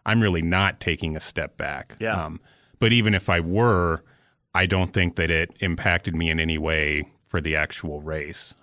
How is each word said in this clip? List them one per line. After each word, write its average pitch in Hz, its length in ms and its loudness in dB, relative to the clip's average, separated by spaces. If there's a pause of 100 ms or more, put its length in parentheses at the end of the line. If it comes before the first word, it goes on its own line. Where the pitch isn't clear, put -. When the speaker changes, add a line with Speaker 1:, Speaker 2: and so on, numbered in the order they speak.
Speaker 1:
I'm 113 140 4
really 90 200 2
not 92 380 2
taking 80 360 -2
a 78 40 -8
step - 360 -8
back. 71 440 -10
Speaker 2:
Yeah. 107 260 -2
Speaker 1:
Um, 80 140 -10 (400)
but 117 140 4
even 110 200 4
if 95 160 0
I 87 120 2
were, 87 600 2 (500)
I 92 120 2
don't 92 280 2
think 87 240 2
that 82 120 0
it 82 300 0
impacted 85 560 -2
me 82 140 0
in 80 100 0
any 80 180 0
way 76 460 0 (220)
for 85 160 -4
the 78 160 -2
actual 76 420 -4
race. 76 640 -8